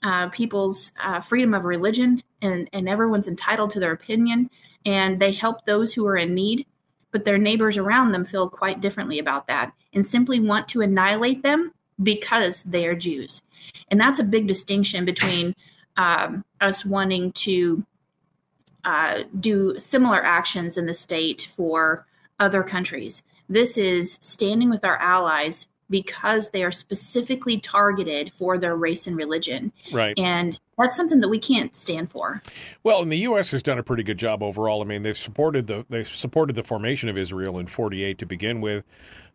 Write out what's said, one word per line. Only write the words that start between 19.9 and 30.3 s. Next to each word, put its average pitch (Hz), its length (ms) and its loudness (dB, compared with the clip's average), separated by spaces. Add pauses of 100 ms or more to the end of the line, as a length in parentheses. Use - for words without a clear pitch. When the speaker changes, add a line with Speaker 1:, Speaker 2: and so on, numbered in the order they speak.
Speaker 1:
actions 170 540 0
in 170 80 0
the 170 80 -4
state - 600 -4
for 160 520 0 (320)
other 196 240 4
countries. 180 600 -6 (280)
This 240 260 4
is 180 460 0
standing 226 480 2
with 214 140 0
our 180 120 2
allies 165 720 0 (240)
because 208 600 0
they 190 120 -2
are 180 80 0
specifically 240 880 -2
targeted 185 760 0
for 185 220 0
their 175 200 0
race 170 320 -2
and 175 80 -4
religion. 156 560 -4 (200)
Speaker 2:
Right. 107 240 0
Speaker 1:
And 175 420 0 (200)